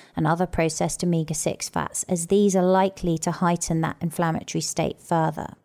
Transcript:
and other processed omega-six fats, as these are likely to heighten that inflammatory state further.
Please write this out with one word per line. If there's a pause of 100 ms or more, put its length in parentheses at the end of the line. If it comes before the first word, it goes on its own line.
(160)
and
other
processed
omega-six
fats,
as
these
are
likely
to
heighten
that
inflammatory
state
further. (160)